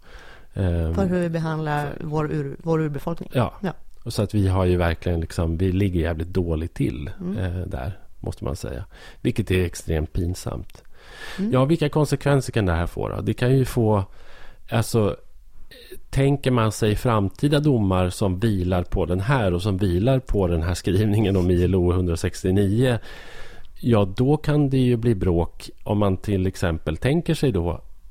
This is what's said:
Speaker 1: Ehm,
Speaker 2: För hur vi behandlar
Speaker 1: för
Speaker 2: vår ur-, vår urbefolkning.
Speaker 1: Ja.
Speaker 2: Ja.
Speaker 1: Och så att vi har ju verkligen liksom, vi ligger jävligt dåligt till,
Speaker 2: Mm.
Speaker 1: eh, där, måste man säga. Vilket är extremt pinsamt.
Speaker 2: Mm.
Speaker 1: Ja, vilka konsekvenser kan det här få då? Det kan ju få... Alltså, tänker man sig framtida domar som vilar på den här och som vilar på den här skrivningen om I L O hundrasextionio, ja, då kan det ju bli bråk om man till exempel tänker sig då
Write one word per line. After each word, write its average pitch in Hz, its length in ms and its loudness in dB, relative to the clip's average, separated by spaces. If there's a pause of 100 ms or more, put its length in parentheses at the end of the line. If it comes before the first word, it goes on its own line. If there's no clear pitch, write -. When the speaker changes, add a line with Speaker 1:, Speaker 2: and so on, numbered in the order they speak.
(540)
Speaker 1:
Ehm, 85 420 0
Speaker 2:
För - 100 2
hur 180 140 0
vi 175 100 0
behandlar 156 580 -2 (100)
Speaker 1:
för - 100 -10
Speaker 2:
vår 151 240 -2
ur-, 139 320 -4
vår 160 180 0
urbefolkning. 156 520 -6
Speaker 1:
Ja. 117 280 0
Speaker 2:
Ja. 185 120 -2 (300)
Speaker 1:
Och 117 100 -6
så - 100 0
att 98 100 -2
vi 101 140 4
har 92 180 4
ju 90 120 4
verkligen 85 440 0
liksom, 82 360 -2
vi 92 140 2
ligger 90 300 2
jävligt 82 260 -2
dåligt 85 460 -2
till, 117 360 -2 (100)
Speaker 2:
Mm. 185 180 -6
Speaker 1:
eh, 90 300 -4
där, 76 320 -6 (200)
måste - 240 -8
man - 120 -4
säga. - 300 -8 (360)
Vilket - 300 -2
är 92 140 4
extremt - 480 -4
pinsamt. - 680 -6 (560)
Speaker 2:
Mm. 208 140 -2
Speaker 1:
Ja, 127 120 4
vilka 151 240 2
konsekvenser 143 640 2
kan 107 120 2
det 87 80 2
här 85 140 0
få - 220 -4
då? - 120 -6
Det 107 120 0
kan 127 240 4
ju 127 80 4
få... 107 380 2 (640)
Alltså, 110 460 2 (920)
tänker 139 420 2
man 113 200 2
sig 107 240 2
framtida 120 640 2
domar 98 500 4
som 92 300 -2
vilar 92 440 2
på 90 220 0
den 90 140 0
här 107 340 2
och 87 80 0
som 98 160 0
vilar 101 420 2
på 98 280 2
den 85 160 0
här 87 100 0
skrivningen 104 640 2
om 90 140 4
I 87 120 4
L 90 120 4
O 87 160 4
hundrasextionio, 95 1080 2 (800)
ja, 107 260 4 (120)
då 139 200 4
kan 147 320 2
det 135 80 2
ju 123 200 4
bli 113 180 2
bråk 87 540 0 (140)
om 107 140 0
man 98 200 2
till 95 300 0
exempel 85 500 -2
tänker 156 360 0
sig 147 180 2
då 85 300 -2 (300)